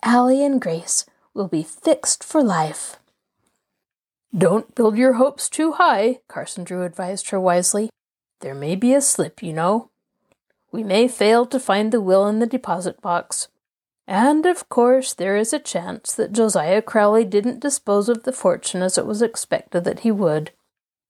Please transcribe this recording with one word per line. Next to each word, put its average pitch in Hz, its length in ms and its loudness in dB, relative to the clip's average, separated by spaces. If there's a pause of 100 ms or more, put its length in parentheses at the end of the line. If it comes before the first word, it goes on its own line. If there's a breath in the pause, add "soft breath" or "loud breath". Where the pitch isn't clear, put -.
Allie 247 400 4
and 277 180 0
Grace 165 440 -4 (280)
will 196 140 -4
be 160 160 -2
fixed - 640 -2
for 311 180 2
life." 160 560 -2 (1400)
"Don't 190 380 2
build 220 220 2
your 254 160 4
hopes 269 360 0
too 311 220 -2
high," 254 560 2
Carson - 380 -12
Drew 180 180 -6
advised 180 460 -8
her 196 100 -2
wisely. 185 500 2 (520)
"There 139 120 -10
may 147 220 -4
be 240 180 2
a 277 80 4
slip, 170 400 -2
you 170 120 -8
know. 180 360 0 (840)
We 226 120 -6
may 214 240 2
fail 233 400 2
to 254 120 -4
find 214 320 0
the 233 100 2
will 196 260 4
in 214 120 -2
the 233 60 0
deposit 190 560 -6
box. - 460 -4 (580)
And, 277 400 2
of 359 240 -2
course, 254 440 2
there 190 220 -2
is 220 180 0
a 302 60 -4
chance 180 540 -8
that 208 200 -4
Josiah 196 480 2
Crowley 220 440 2
didn't 208 360 -2
dispose 208 480 0
of 233 140 -2
the 262 80 -4
fortune - 500 -2
as 185 160 0
it - 80 -2
was 214 160 -4
expected - 640 -4
that 190 140 -4
he 226 120 0
would. 160 400 -2 (580)